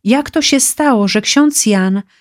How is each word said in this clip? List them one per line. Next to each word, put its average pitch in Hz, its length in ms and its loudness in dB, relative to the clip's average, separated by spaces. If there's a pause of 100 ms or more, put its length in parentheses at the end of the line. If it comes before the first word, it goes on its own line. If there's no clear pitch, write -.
jak 269 260 0
to 311 120 -2
się 277 180 0
stało, 233 480 0
że 214 120 0
ksiądz 285 460 0
Jan 196 360 0 (180)